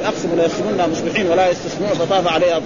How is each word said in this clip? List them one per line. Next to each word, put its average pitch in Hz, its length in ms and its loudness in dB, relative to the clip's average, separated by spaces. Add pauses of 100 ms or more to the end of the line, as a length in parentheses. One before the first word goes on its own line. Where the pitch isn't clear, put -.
أقسموا 185 300 -2
ليصرمنها 180 520 0
مصبحين 175 440 -2
ولا 180 180 4
يستثنون 175 400 -4
فطاف 175 380 0
عليها 165 380 2